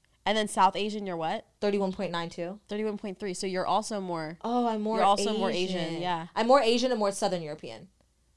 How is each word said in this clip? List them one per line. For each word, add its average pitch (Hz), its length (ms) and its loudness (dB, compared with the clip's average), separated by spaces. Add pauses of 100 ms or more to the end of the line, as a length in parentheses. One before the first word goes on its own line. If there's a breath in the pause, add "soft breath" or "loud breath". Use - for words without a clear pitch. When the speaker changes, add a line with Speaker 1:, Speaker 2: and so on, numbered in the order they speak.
(260)
Speaker 1:
And 208 100 2
then 214 120 2
South 196 280 4
Asian, 208 300 -4
you're 180 120 -4
what? 165 280 -4 (160)
Speaker 2:
Thirty-one 202 320 2
point 185 180 -4
nine 170 180 -4
two. 180 300 -8 (100)
Speaker 1:
Thirty-one 208 280 -2
point 196 220 -8
three. 190 160 -6
So - 100 -6
you're 185 220 -2
also 208 340 0
more 170 420 -6
Speaker 2:
Oh, 240 240 2
I'm 220 140 0
more 220 160 0
Speaker 1:
you're 190 80 4
also 202 240 4
Speaker 2:
Asian. 214 100 0
Speaker 1:
more 190 120 0
Asian, 170 500 -2
yeah. 175 340 -2
Speaker 2:
I'm 226 120 0
more 269 140 8
Asian 240 300 2
and 240 80 0
more 202 120 2
Southern 185 320 -2
European. 147 460 -12 (480)